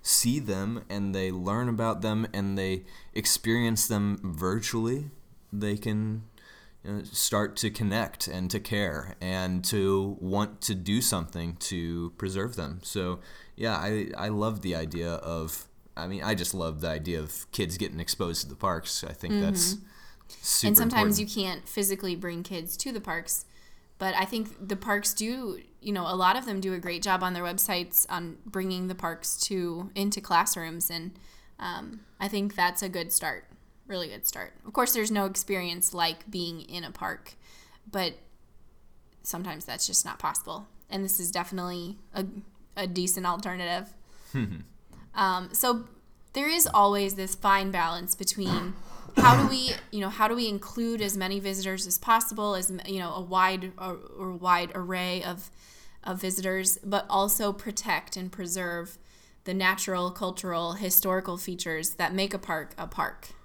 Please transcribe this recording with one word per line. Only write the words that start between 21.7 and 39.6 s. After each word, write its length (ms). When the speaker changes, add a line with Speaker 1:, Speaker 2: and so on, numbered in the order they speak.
Speaker 2:
bring 280
kids 340
to 160
the 80
parks, 420
but 180
I 100
think 440
the 60
parks 380
do, 460
you 100
know, 120
a 120
lot 200
of 100
them 160
do 120
a 60
great 220
job 220
on 100
their 100
websites 680
on 360
bringing 420
the 80
parks 400
to, 480
into 260
classrooms, 720
and, 260
um, 420
I 80
think 280
that's 280
a 60
good 220
start, 340
really 220
good 180
start. 260
Of 60
course, 200
there's 160
no 160
experience 720
like 340
being 320
in 220
a 80
park, 420
but 240
sometimes 420